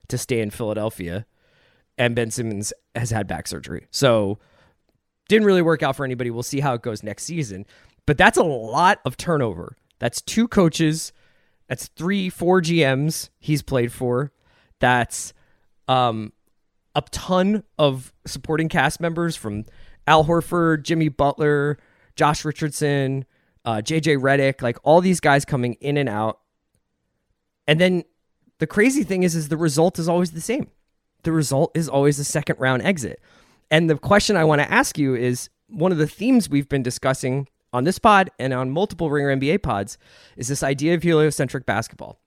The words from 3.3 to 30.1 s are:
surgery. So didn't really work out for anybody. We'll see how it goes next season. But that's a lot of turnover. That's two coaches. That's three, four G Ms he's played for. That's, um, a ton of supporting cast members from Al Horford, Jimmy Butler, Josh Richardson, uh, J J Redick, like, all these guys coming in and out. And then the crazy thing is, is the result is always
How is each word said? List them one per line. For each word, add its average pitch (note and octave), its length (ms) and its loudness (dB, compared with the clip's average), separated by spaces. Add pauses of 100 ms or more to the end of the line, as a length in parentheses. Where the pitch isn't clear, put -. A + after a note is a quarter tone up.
surgery. - 440 -12
So G#2+ 480 0 (920)
didn't G#3+ 160 4
really F#3 160 4
work D#3+ 220 0
out C3+ 120 -2
for C#3+ 80 -8
anybody. B2 280 -6
We'll A#2 120 -8
see C#3 160 -6
how C#3 140 0
it A2+ 80 -6
goes A2 200 -8
next G#2 220 -12
season. A2+ 420 -8 (400)
But D3+ 120 0
that's F3+ 200 6
a F#3 60 6
lot C#3+ 640 0
of B2+ 100 -6
turnover. A#2+ 640 -4 (220)
That's - 200 -4
two - 300 0
coaches. D#3+ 640 0 (560)
That's - 260 -8
three, F#3 340 -4
four F3+ 300 2
G E3 240 2
Ms C#3 460 0 (100)
he's D3 220 -2
played A#2+ 320 -2
for. B2+ 400 -4 (460)
That's, B2 540 0 (540)
um, A#2 460 -2 (600)
a C#3+ 60 0 (100)
ton F#3 520 0 (160)
of C3+ 320 0 (140)
supporting D#3 420 -4
cast D3 320 0
members E3+ 380 -2
from G#2 260 -8 (420)
Al D#3 200 6
Horford, E3 580 2
Jimmy E3 240 2
Butler, D3 720 0 (400)
Josh D3+ 260 2
Richardson, C#3+ 800 -2 (400)
uh, A2 180 -2
J D#3 200 -2
J D3+ 160 2
Redick, C3+ 440 2
like, A#2+ 220 -2
all D#3 160 6
these F3+ 220 2
guys C#3+ 240 4
coming B2 300 -2
in C#3 200 -4
and C#3 140 0
out. G#2+ 300 -2 (1300)
And D#3 120 4
then F3+ 240 2 (560)
the D#3 80 -2
crazy C4 360 2
thing F#3 200 -2
is, E3+ 120 2
is D#3 120 -4
the D3+ 100 -4
result D#3+ 420 2
is E3 100 -2
always F3 220 0